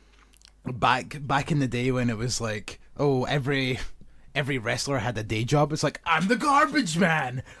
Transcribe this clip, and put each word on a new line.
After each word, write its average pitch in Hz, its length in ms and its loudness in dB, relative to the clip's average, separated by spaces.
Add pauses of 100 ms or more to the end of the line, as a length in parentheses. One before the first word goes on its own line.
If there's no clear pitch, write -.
(640)
back, 127 560 0
back 139 320 -2
in 151 60 2
the 135 100 2
day 123 220 -2
when 123 200 2
it 117 60 0
was 120 240 -4
like, 107 400 -6 (160)
oh, 135 280 2
every, 131 540 0 (560)
every 139 240 -2
wrestler 127 400 -2
had 120 200 -2
a 110 40 -4
day 107 220 -2
job. 143 280 4
It's 151 100 -4
like, 143 220 -2
I'm 165 240 2
the 240 80 4
garbage 277 600 2
man. 151 440 0 (180)